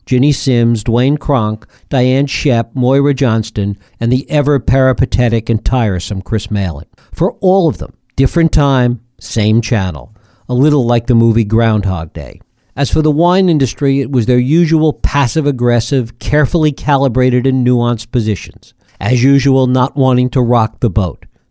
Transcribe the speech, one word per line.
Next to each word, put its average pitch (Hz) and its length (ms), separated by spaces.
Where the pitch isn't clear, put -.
Ginny 127 260
Sims, 117 520
Dwayne 127 340
Cronk, 110 480
Diane 131 380
Shep, 117 480
Moira 135 400
Johnston, 110 640
and 117 120
the 127 180
ever-peripatetic 131 1200
and 113 160
tiresome 101 560
Chris - 300
Malin. 92 340
For 180 200
all 185 260
of 113 120
them, - 180
different 160 360
time, 127 500
same 107 440
channel, 92 520
a 123 40
little 139 320
like 117 220
the 120 80
movie 117 300
Groundhog 104 640
Day. 69 300
As 135 160
for 160 100
the 151 80
wine 175 380
industry, 139 540
it 127 100
was 123 140
their 123 120
usual 156 540
passive-aggressive, 123 1300
carefully 151 540
calibrated 127 720
and 131 180
nuanced 120 460
positions. - 640
As 120 240
usual, 135 440
not 127 280
wanting 127 360
to 127 100
rock 117 400
the 117 80
boat. 87 360